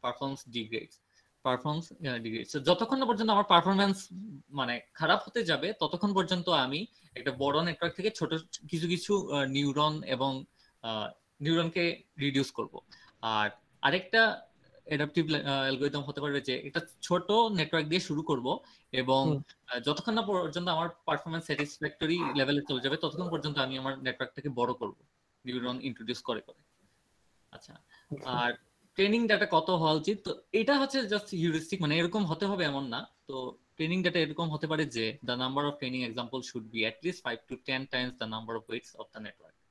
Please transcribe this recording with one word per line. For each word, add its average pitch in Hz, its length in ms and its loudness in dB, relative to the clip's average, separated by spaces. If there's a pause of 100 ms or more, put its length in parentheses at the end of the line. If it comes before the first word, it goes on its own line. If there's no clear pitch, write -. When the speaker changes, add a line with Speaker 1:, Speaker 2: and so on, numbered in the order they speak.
Speaker 1:
performs 127 500 -6
degrades, 113 420 -8 (480)
performs, 151 640 -4
আহ, 123 140 -4
degrades। 113 320 -6
So, 147 60 -2
যতক্ষণ 180 380 4
না 262 80 2
পর্যন্ত 220 260 2
আমার 202 120 6
performance 190 640 6 (420)
মানে 123 300 -2 (140)
খারাপ 170 340 4
হতে 233 160 -2
যাবে, 165 300 0
ততক্ষণ 185 400 0
পর্যন্ত 180 360 2
আমি 147 360 2 (300)
একটা 131 160 -2
বড় 139 320 2
network 170 320 -2
থেকে 202 160 -2
ছোট 160 220 -2 (360)
কিছু 170 180 -2
কিছু, 180 440 0
আহ, 143 140 2
neuron 143 580 2
এবং, 131 420 -2 (360)
আহ, 110 280 -4 (320)
নিউরনকে 165 600 0 (160)
reduce 135 320 0
করব। - 280 -8 (420)
আর 107 280 2 (320)
আরেকটা 196 600 4 (440)
adaptive 151 420 0
লে-, 151 100 2
আহ, 139 240 0
algorithm 139 400 0
হতে 139 200 -8
পারে 143 200 -2
যে 127 160 -2
একটা 143 220 -4 (220)
ছোট 175 300 0
network 165 580 2
দিয়ে 175 100 2
শুরু 160 220 -2
করব 147 380 0 (320)
এবং, 131 380 2
Speaker 2:
হুম। 143 120 0 (260)
Speaker 1:
আহ, 123 120 -4
যতক্ষণ 147 340 -2
না 226 80 2
পর্যন্ত 175 480 -2
আমার 165 200 0 (160)
performance 160 400 -2
satisfactory 151 760 -2 (160)
লেভেলে 139 340 2
চলে 131 120 -2
যাবে, 135 160 -2
ততক্ষণ 165 320 -4
পর্যন্ত 156 280 -4
আমি 131 200 -2
আমার 131 260 -6
নেটওয়ার্কটাকে 131 460 -6
বড় 120 240 0
করব 104 200 -6 (520)
neuron 127 360 -4
introduce 120 400 -6
করে 113 200 -4
করে। - 220 -20 (880)
আচ্ছা, - 220 -20
Speaker 2:
আচ্ছা। - 560 -14
Speaker 1:
আর 120 240 2 (420)
training 220 320 4
data 208 240 4
কত 190 180 4
হওয়া 160 240 4
উচিত? 156 300 0
তো - 180 -6 (120)
এটা 247 260 4
হচ্ছে 269 220 0
just 208 300 -2
heuristic, 165 500 0
মানে 151 160 2
এরকম 175 280 2
হতে 160 200 -2
হবে 196 200 0
এমন 139 220 -2
না। 120 220 -6 (180)
তো 131 300 -8 (180)
training 170 280 0
data 175 160 2
এরকম 156 300 0
হতে 147 180 -2
পারে 156 180 2
যে 113 400 -2
the 123 100 -2
number 131 280 0
of 143 80 2
training 127 400 -4
example 123 300 -6
should 113 320 -10
be 113 80 -2
at 113 240 -2
least 180 180 -4
five 117 160 -4 (120)
to 127 40 -8
ten 131 380 -4
times 127 260 -4
the 113 120 -6
number 113 260 -6
of 107 120 -6
weights - 300 -10
of 110 60 -12 (100)
the 107 80 -14
network। 90 360 -18 (120)